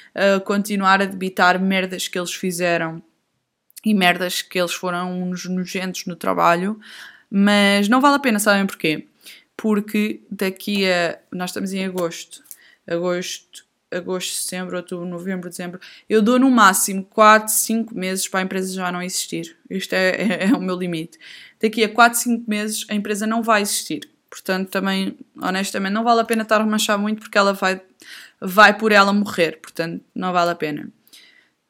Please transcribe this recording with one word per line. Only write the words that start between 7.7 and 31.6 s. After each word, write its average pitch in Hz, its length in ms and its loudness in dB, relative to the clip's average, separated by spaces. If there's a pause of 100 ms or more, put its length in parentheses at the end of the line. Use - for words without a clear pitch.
não 254 140 4
vale 285 140 4
a 277 40 -4
pena, 233 180 0
sabem 202 280 2
porquê? - 420 -4 (480)
Porque 214 640 -2 (100)
daqui 196 560 -4
a, 175 320 0 (140)
nós 180 180 -8
estamos 190 220 -6
em 190 140 -4
agosto, 180 560 -6 (440)
agosto, 175 800 -6 (240)
agosto, 180 440 -6
setembro, 180 420 -8
outubro, 175 300 -8
novembro, 180 420 -8
dezembro, 175 320 -12 (280)
eu 220 120 4
dou 240 180 4
no 262 120 6
máximo 190 540 4
quatro, 214 480 4
cinco 226 420 -2
meses 185 340 -4
para 190 120 -2
a - 20 -2
empresa 185 320 -6
já 180 180 -4
não 180 100 -6
existir. 165 540 -8 (120)
Isto 190 260 -6
é, 185 160 2
é, 180 340 -2
é 208 80 2
o 175 80 2
meu 180 160 -4
limite. 170 420 -6 (420)
Daqui 220 220 0
a 208 60 2
quatro, 233 300 6
cinco 233 300 -2
meses 214 400 -4
a 214 60 -4
empresa 208 320 -4
não 226 160 -2
vai 214 200 2
existir. - 460 -6 (220)
Portanto, 190 380 -4
também, 190 480 -2 (240)
honestamente, 196 520 -4
não 226 120 -2
vale 233 160 4
a 226 40 0
pena 226 180 -2
estar 214 180 2
a 220 60 0
manchar 214 320 0
muito 214 220 -2
porque - 180 -2
ela 196 140 4
vai, 190 280 -2 (600)
vai 202 360 6
por 220 160 0
ela 202 200 6
morrer. 196 480 0
Portanto, - 440 -8 (100)
não 185 180 -4
vale 175 180 2
a 170 40 -4
pena. 151 340 -6 (800)